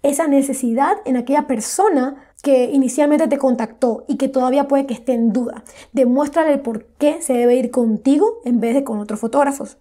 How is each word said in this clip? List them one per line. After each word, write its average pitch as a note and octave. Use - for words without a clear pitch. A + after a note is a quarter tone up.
esa D4
necesidad C#4
en B3+
aquella C#4
persona C#4
que B3+
inicialmente D4
te C#4
contactó A#3+
y B3+
que C4+
todavía C4+
puede C#4
que C4+
esté C4
en A#3
duda. A#3
Demuéstrale C#4+
el C#4
por A3+
qué D#4
se -
debe A#3+
ir B3
contigo C4+
en A#3+
vez A#3
de C#4
con A3
otros G#3
fotógrafos. C4+